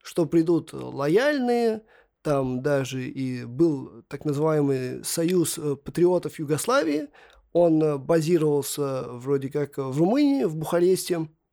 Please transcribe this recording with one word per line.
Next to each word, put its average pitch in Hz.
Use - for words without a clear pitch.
что -
придут 165
лояльные, 220
там 135
даже 131
и 127
был 127
так -
называемый 139
Союз, 170
э, 147
патриотов 175
Югославии, 285
он, 165
э, 147
базировался 147
вроде 131
как 143
в 135
Румынии, 269
в 160
Бухаресте, 170